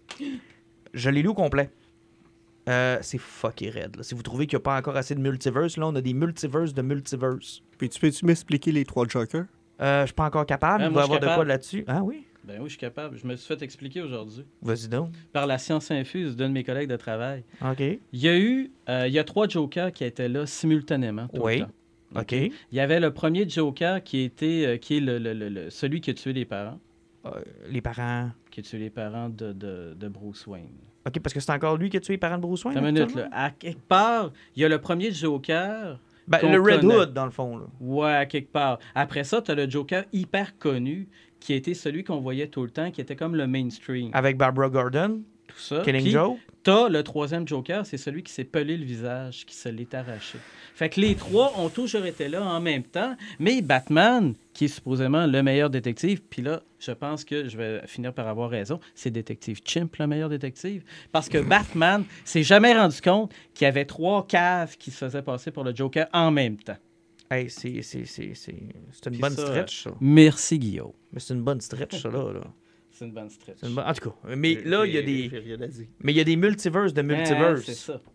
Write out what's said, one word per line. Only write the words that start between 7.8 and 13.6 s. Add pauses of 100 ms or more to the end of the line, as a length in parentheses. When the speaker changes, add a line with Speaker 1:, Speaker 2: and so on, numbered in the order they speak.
Speaker 2:
tu
peux-tu
m'expliquer
les
trois
Jokers ? (360)
Speaker 1:
Euh,
je
suis
pas
encore
capable.
Speaker 3:
Ben,
Speaker 1:
Il
Speaker 3:
moi,
Speaker 1:
va
y
Speaker 3:
je
suis
Speaker 1:
avoir
de
quoi (120)
Speaker 3:
capable.
Speaker 1:
là-dessus.
Ah
oui ? (180)
Speaker 3:
Ben
oui,
je
suis
capable.
Je
me
suis
fait